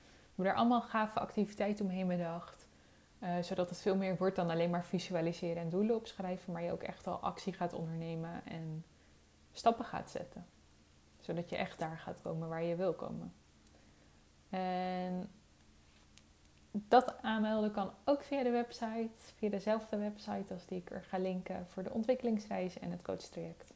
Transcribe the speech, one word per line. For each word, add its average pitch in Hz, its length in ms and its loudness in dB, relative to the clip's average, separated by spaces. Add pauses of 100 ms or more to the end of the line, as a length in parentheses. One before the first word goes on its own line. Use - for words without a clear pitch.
We - 340 -6
hebben - 20 4
er 196 140 4
allemaal 233 220 8
gave 214 380 0
activiteiten 208 680 2
omheen 185 220 0
bedacht. 170 600 -2 (520)
Eh, 180 220 0
zodat 180 280 0
het 175 120 -8
veel 190 140 4
meer 190 220 2
wordt 190 180 4
dan 175 140 2
alleen 170 200 4
maar 175 160 2
visualiseren 170 800 0
en 165 60 -2
doelen 208 260 4
opschrijven. 185 580 -4
Maar 170 100 -2
je 175 80 0
ook 170 120 -2
echt - 240 -8
al 180 100 -2
actie - 360 -2
gaat 175 200 0
ondernemen 165 720 -4
en 160 400 -6 (680)
stappen 233 340 4
gaat - 240 -6
zetten. - 360 -8 (760)
Zodat 170 300 -4
je - 60 -6
echt - 240 -4
daar 160 180 -4
gaat - 240 -10
komen 165 280 -4
waar 160 140 -2
je 170 120 0
wil 180 180 2
komen. - 400 -8 (1160)
En 185 800 0 (1400)
dat 240 500 4
aanmelden 214 500 2
kan 202 200 -2 (120)
ook 285 200 4
via 277 200 0
de 247 60 2
website. 233 600 -2 (260)
Via 214 140 0
dezelfde 214 480 0
website 208 560 -4
als 180 120 -8
die 185 120 -6
ik 180 140 -8
er 196 120 -8
ga - 140 -2
linken 185 520 -2
voor 190 140 -6
de - 80 -6
ontwikkelingsreis 214 880 0
en 180 120 -4
het 175 100 -6
coachtraject. - 720 -8